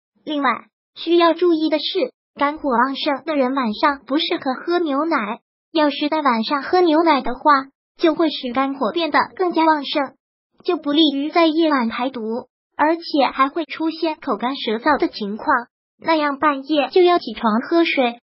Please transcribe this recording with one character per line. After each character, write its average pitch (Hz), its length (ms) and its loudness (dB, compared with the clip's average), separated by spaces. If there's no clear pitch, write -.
另 294 180 -6
外， 262 80 0
需 330 220 0
要 339 160 4
注 339 200 2
意 311 160 -2
的 302 100 0
是， - 340 -4
肝 294 220 -2
火 294 120 -4
旺 254 260 0
盛 269 300 -4
的 311 100 -4
人 262 180 0
晚 247 200 -2
上 285 320 0
不 269 120 -2
适 330 200 -2
合 262 160 -4
喝 349 260 -2
牛 294 240 -2
奶， 240 360 -4
要 302 160 2
是 294 200 -4
在 311 120 -2
晚 226 240 2
上 277 180 -4
喝 359 160 2
牛 330 240 4
奶 294 180 4
的 247 120 -4
话， 269 320 2
就 320 180 2
会 330 140 2
使 247 240 -8
肝 269 220 -2
火 233 180 -2
变 330 180 -2
得 277 80 4
更 359 160 -2
加 320 140 2
旺 311 180 2
盛， 277 300 -4
就 349 140 0
不 285 160 -4
利 311 80 4
于 285 160 -4
在 330 180 4
夜 320 220 2
晚 247 200 2
排 247 200 -4
毒， 247 120 -8
而 320 220 2
且 311 360 0
还 269 160 2
会 330 160 -6
出 320 240 -4
现 311 300 -4
口 220 180 -4
干 254 180 -4
舌 226 220 -4
燥 262 220 2
的 - 80 2
情 208 300 -6
况， - 100 -6
那 320 200 0
样 285 220 -2
半 277 260 0
夜 285 240 0
就 370 120 4
要 349 180 6
起 233 140 -8
床 226 280 0
喝 339 240 2
水， 240 340 0